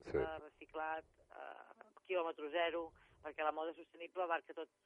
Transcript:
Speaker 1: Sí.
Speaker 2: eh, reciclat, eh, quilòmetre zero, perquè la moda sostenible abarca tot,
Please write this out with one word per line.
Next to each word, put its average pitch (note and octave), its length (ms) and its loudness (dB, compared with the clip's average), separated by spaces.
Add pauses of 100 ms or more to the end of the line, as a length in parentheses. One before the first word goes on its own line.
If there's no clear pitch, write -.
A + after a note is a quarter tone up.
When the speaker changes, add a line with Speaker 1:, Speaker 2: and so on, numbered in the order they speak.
Speaker 1:
Sí. - 140 -2
Speaker 2:
eh, D#3+ 240 2
reciclat, D#3 640 -4 (260)
eh, - 600 -14 (180)
quilòmetre E3 420 2
zero, E3 420 2 (300)
perquè D#3 220 -2
la D3+ 80 6
moda D#3+ 220 0
sostenible E3+ 480 -6
abarca E3 300 2
tot, D#3 160 -6 (180)